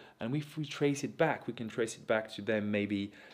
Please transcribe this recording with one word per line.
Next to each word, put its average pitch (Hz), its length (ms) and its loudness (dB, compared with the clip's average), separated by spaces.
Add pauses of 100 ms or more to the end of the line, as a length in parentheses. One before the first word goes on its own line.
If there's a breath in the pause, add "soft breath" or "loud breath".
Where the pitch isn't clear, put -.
(200 loud breath)
And 131 160 -2
if 151 220 -4
we 151 80 -2
trace 143 380 2
it 110 140 -4
back, 151 280 4
we 117 80 -4
can 113 160 -6
trace 113 260 0
it - 120 -14
back 110 260 2
to 104 80 -6
them 104 300 2
maybe 101 400 2 (220 loud breath)